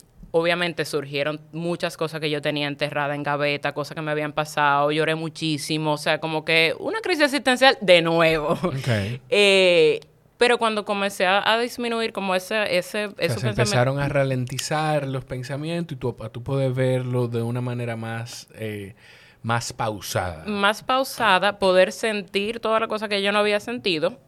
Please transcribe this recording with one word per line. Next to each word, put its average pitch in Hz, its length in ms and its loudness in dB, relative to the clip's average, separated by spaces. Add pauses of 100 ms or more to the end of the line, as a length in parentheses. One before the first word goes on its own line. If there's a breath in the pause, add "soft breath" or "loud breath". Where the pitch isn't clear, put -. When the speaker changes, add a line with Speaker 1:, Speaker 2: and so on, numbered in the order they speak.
(320)
Speaker 1:
obviamente 170 540 0
surgieron 143 540 -4 (140)
muchas 170 420 -4
cosas 156 240 -6
que 156 100 -2
yo 147 120 -2
tenía 147 260 -2
enterrada 143 480 -2
en 143 80 -6
gaveta, 143 500 -2
cosas 147 220 -6
que 160 60 -6
me 151 100 -4
habían 151 220 -2
pasado, 147 580 2
lloré 156 240 0
muchísimo, 156 800 -2
o 147 40 0
sea, 156 220 -2
como 156 240 -4
que 160 360 4
una 415 200 -4
crisis 359 260 2
existencial 254 560 4
de 180 200 8
nuevo. 160 480 2 (140)
Speaker 2:
Ok. 135 260 -4
Speaker 1:
<laughs> 107 420 -2
Eh, 180 680 6 (380)
pero 240 200 4
cuando 220 280 0
comencé 202 400 -2
a, 196 260 2
a 226 80 2
disminuir 233 540 -4
como 196 200 -2
ese, 185 440 0
ese, 208 300 -4
Speaker 2:
O - 40 -12
sea, - 140 -4
Speaker 1:
esos 120 160 -2
Speaker 2:
se 127 60 0
Speaker 1:
pensamientos 104 200 -2
Speaker 2:
empezaron 131 320 2
a 143 80 -2
ralentizar 139 1000 -2
los 131 200 -6
pensamientos 147 720 -6
y - 20 -20
tú, 120 240 -4
a 110 60 -10
tú 120 140 -12
poder 135 280 0
verlo 127 560 0
de 117 140 -2
una 120 180 -2
manera 120 380 -4
más, 113 580 -10
eh, 104 400 -10 (480 loud breath)
más 117 300 -2
pausada. 101 720 -4
Speaker 1:
Más 202 360 -2
pausada, 202 760 0
poder 185 320 6
sentir 208 720 -4
toda 220 180 2
la 220 80 0
cosa 214 220 -6
que 202 120 -2
yo 202 120 0
no 208 60 2
había 208 200 2
sentido 208 580 -2 (100)